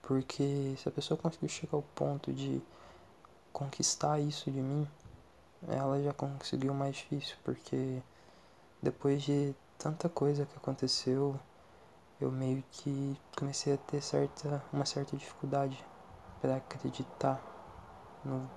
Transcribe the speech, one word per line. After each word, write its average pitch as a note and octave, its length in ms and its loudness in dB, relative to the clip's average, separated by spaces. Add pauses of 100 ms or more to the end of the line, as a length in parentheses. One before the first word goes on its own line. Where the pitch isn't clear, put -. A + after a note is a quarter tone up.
Porque C3+ 720 2
se - 100 -2
a C#3 40 2
pessoa D#3 260 0
conseguiu - 320 0
chegar - 280 -2
ao C#3+ 40 2
ponto C#3+ 500 0
de C3+ 300 0 (880)
conquistar D3 680 2
isso D3 320 0
de C3+ 100 0
mim, C#3+ 260 2 (800)
ela C3+ 360 2
já C#3+ 100 2
conseguiu C#3 600 0
o - 20 0
mais C#3 200 0
difícil, - 480 -4
porque C3 580 -2 (840)
depois C#3+ 400 4
de C#3+ 320 4 (240)
tanta D#3 280 0
coisa C#3+ 380 4
que - 100 -16
aconteceu, C3+ 840 2 (840)
eu C3 100 2
meio C3 400 0
que C#3 480 -2 (160)
comecei C#3 380 0
a C#3 40 4
ter D3 240 -2
certa, C#3+ 720 0
uma C#3 140 2
certa C#3+ 320 -2
dificuldade C#3 680 0 (560)
pra C3 180 4
acreditar - 840 0 (840)
no C3 340 -2